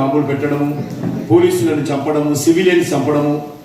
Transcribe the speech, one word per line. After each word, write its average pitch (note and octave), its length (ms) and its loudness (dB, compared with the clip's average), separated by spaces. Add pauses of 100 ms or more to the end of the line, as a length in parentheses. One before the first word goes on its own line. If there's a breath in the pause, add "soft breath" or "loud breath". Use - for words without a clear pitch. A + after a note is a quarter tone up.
బాంబులు C#3 320 0
పెట్టడము, C#3+ 380 -2 (640)
పోలీసులను E3 580 2
చంపడము, D3 400 -2 (140)
సివిలియన్స్ F3 480 4
చంపడము D3 420 0 (300)